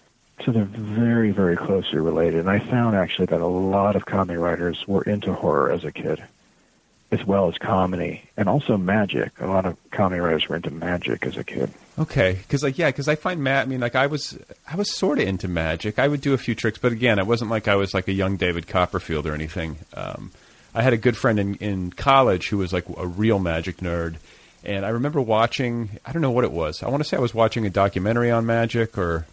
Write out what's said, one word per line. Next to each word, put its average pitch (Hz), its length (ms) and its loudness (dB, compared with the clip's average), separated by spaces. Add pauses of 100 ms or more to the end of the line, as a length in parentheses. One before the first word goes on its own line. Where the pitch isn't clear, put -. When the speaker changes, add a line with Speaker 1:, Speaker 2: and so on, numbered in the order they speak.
(440)
Speaker 1:
So 131 80 2
they're 110 120 2
very, 110 680 2
very 90 240 2
closely 92 420 0
related. 82 420 2
And 90 100 0
I 104 100 4
found 117 360 2
actually 90 300 0
that 85 140 2
a 85 60 0
lot 95 500 2
of 90 100 -4
comedy 87 320 0
writers 85 480 -2
were 101 160 0
into 101 300 -2
horror 73 400 2
as 85 120 -2
a 76 60 -8
kid, 80 320 -6 (880)
as - 160 0
well 98 220 4
as 82 100 -4
comedy, 90 640 -2 (140)
and 101 120 0
also 123 280 2
magic. 92 640 0
A - 80 -4
lot 95 180 2
of 85 100 -4 (140)
comedy 92 300 0
writers 80 280 0
were 78 60 -4
into 80 160 -4
magic 80 560 -4
as - 100 -6
a 58 60 -6
kid. - 300 -4 (260)
Speaker 2:
Okay, 131 400 0 (100)
'cause, 135 140 -2
like, 139 160 -2
yeah, 165 140 2
'cause 143 160 -6
I 151 80 2
find 175 260 -4
ma-, 135 200 0
I - 20 -4
mean, 131 160 -4
like, 120 160 -2
I 131 100 4
was, 143 320 -6 (320)
I 156 60 -8
was 202 180 -2
sorta 196 320 0
into 95 220 -2
magic. 85 500 -2
I 127 80 4
would 147 140 0
do 139 140 2
a 127 40 4
few 120 160 -4
tricks, 110 240 -2
but 123 140 2
again, 113 260 2
it 95 80 2
wasn't 110 240 0
like 110 160 -2
I 104 80 4
was, 98 180 2
like, 92 140 0
a 98 60 0
young 95 240 0
David 85 320 -2
Copperfield 85 580 0
or 76 80 -4
anything. 78 440 -6 (160)
Um, 50 360 -10 (420)
I 113 100 0
had 127 100 4
a 117 60 4
good 113 180 2
friend 110 240 2
in, 98 160 0
in 95 340 -4
college 127 600 4
who 101 80 0
was, 92 140 -2
like, 90 120 0 (120)
a 92 120 -6
real 101 320 2
magic 85 380 -2
nerd, 85 380 -4 (480)
and 98 200 -4
I 104 60 -2
remember 139 300 -2
watching, 117 680 0 (160)
I 127 80 -10
don't 165 100 -2
know 135 100 2
what 123 120 0
it 92 80 0
was. 78 300 -4
I 107 60 -6
wanna 143 160 0
say - 120 -4
I - 40 0
was 120 140 -2
watching 113 320 2
a 98 40 -2
documentary 101 600 2
on 117 140 2
magic, 117 540 0
or 85 340 -2